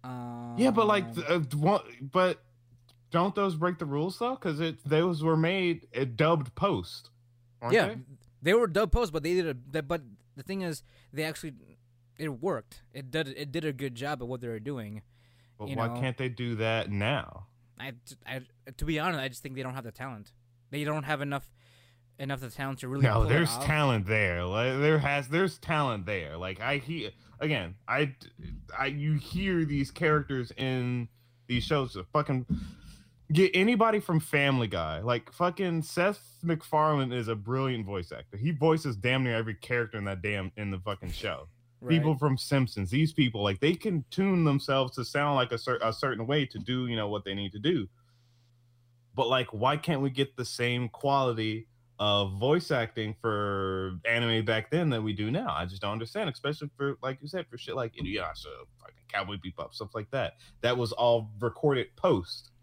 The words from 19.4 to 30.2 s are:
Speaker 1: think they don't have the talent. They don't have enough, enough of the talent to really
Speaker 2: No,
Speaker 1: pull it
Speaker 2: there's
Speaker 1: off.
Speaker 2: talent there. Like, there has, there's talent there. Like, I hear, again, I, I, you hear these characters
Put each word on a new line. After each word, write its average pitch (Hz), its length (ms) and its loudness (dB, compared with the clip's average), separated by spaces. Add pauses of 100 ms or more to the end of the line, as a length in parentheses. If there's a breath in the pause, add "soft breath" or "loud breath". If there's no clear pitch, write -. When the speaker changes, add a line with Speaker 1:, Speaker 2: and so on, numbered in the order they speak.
Speaker 1:
think 131 120 -10
they 135 60 -6
don't 127 140 -6
have 135 80 -8
the 113 80 -10
talent. 123 400 -12 (380)
They 147 160 -2
don't 151 180 -2
have 143 160 -2
enough, 143 320 -4 (680 soft breath)
enough 135 240 -6
of 123 100 -10
the - 40 -18
talent 135 240 -6
to 127 80 -8
really 131 160 2
Speaker 2:
No, 110 120 6
Speaker 1:
pull 110 100 6
it 104 40 0
Speaker 2:
there's 156 200 4
Speaker 1:
off. 127 160 -4
Speaker 2:
talent 135 420 4
there. 92 380 2
Like, 120 340 0
there 151 200 6
has, 143 280 0
there's 165 300 0
talent 131 480 0
there. 82 320 -4
Like, 92 240 -6
I 135 160 0
hear, 131 340 -6 (300 soft breath)
again, 107 340 -2 (140)
I, 135 260 0 (640)
I, 135 80 -2
you 147 300 0
hear 175 500 0
these 143 260 -2
characters 143 640 0